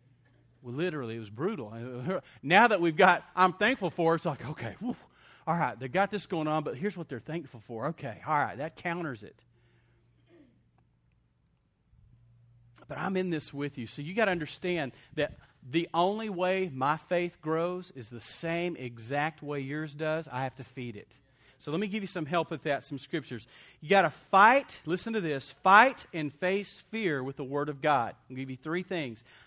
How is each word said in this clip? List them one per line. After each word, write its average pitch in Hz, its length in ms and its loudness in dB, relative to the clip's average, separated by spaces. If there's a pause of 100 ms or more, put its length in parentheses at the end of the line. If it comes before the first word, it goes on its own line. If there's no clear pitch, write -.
(640)
we 123 100 -12
literally, 139 440 -4
it 117 40 -8
was 107 100 -12
brutal. 127 920 -6 (100)
<laughs> - 100 -20
Now 190 260 8
that 202 120 4
we've 170 160 2
got, 175 280 8 (120)
"I'm 180 160 6
thankful 208 380 0
for," 165 240 2
it's 160 100 -2
like, 147 200 -4
"Okay, 131 360 -8
whew, 240 160 -6 (500)
all 160 80 0
right, 131 240 0
they 131 100 -8
got 190 220 2
this 208 160 -6
going 160 220 -2
on, 151 160 0
but 123 120 -4
here's 180 200 -4
what 170 120 -10
they're 120 120 -8
thankful 151 460 -10
for. 120 220 -4
Okay, 117 380 -8
all 151 120 2
right, 110 180 0
that 151 200 -8
counters 165 460 -6
it." - 160 -20 (3500)
But 131 120 -10
I'm 185 180 -2
in 185 140 0
this 156 240 -4
with 143 240 -6
you. 117 80 -6
So - 160 -12
you 160 100 -8
gotta 208 180 2
understand 165 600 -4 (220)
that 147 240 -2 (320)
the 165 240 0
only 208 340 2
way 185 440 0
my 139 260 0
faith 175 420 -2
grows 175 540 -2
is 123 160 -14
the 117 100 -12
same 170 560 -4
exact 127 640 -6
way 147 180 -6
yours 147 340 -6
does. 156 340 -4
I 127 140 -4
have 131 140 -6
to 131 80 -14
feed 120 320 -10
it. - 220 -20 (380)
So - 140 -12
let 160 100 -2
me 214 60 -2
give 202 160 -4
you 196 40 -6
some 160 200 -6
help 165 240 0
with 156 140 -8
that, 143 200 -2
some 139 140 -10
scriptures. 127 480 -8 (340)
You 151 80 -16
gotta 180 220 6
fight, 233 760 6
listen 185 300 -4
to 214 80 0
this, 147 300 -4 (100)
fight 214 500 8
and 151 220 -4
face 190 560 -4
fear 175 320 -2
with 135 140 -8
the 147 80 -8
Word 143 260 -2
of 143 100 -10
God. 135 340 2 (140)
I'll 131 80 -12
give 131 140 -8
you 127 80 -8
three 170 240 -4
things. 160 420 -6 (220)